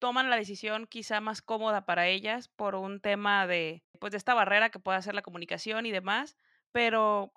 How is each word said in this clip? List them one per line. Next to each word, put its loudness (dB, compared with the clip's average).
toman 2
la 4
decisión -4
quizá -4
más -6
cómoda -2
para 4
ellas -2
por -4
un -6
tema 2
de, -2
pues, -6
de -6
esta 2
barrera 6
que -14
pueda 0
ser -6
la -4
comunicación -6
y -4
demás, -2
pero 2